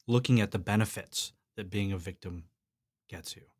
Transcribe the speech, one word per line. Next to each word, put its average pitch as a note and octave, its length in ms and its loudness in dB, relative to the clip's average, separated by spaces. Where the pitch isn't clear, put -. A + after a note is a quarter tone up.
looking B2 360 6
at G2+ 80 0
the G#2+ 80 -2
benefits - 760 -2
that G2 140 -10
being G2 220 -2
a F#2+ 40 -4
victim F2+ 480 -10
gets - 260 -14
you, - 100 -20